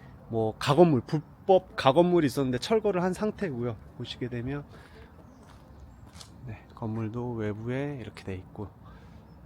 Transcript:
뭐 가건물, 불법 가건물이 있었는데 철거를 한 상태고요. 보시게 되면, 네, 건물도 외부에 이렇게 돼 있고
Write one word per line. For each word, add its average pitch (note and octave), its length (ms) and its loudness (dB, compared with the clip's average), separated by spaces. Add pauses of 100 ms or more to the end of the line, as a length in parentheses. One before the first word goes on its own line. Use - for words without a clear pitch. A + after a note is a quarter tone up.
(300)
뭐 A2 300 -2
가건물, C#3+ 420 6
불법 - 720 0
가건물이 E3+ 520 6
있었는데 B2+ 320 0
철거를 G#3 440 2
한 F#3 100 2
상태고요. C#3 640 -4 (220)
보시게 B2 320 -8
되면, B2+ 340 -6 (1800)
네, A2 180 -14 (120)
건물도 A2+ 580 -6
외부에 A#2 680 -6
이렇게 G#2 240 -14
돼 F#2+ 120 -8
있고 F#2+ 320 -12 (760)